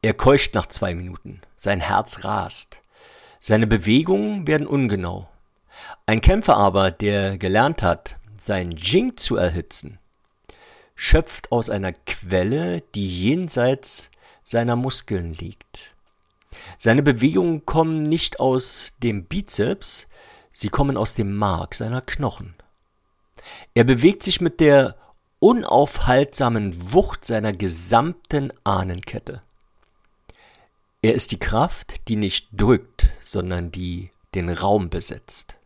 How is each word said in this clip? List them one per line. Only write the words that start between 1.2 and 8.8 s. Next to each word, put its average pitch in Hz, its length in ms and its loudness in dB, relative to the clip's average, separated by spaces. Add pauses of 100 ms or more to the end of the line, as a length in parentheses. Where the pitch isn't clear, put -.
sein 101 260 -2
Herz - 440 -2
rast, - 560 -6 (600)
seine 110 260 2
Bewegungen 160 800 2
werden 151 200 0
ungenau. 95 640 -2 (800)
Ein 110 160 0
Kämpfer 196 340 6
aber, 98 340 4
der 98 460 -2
gelernt 107 460 0
hat, - 340 -2 (220)
sein 92 340 -6
Jing 117 460 -2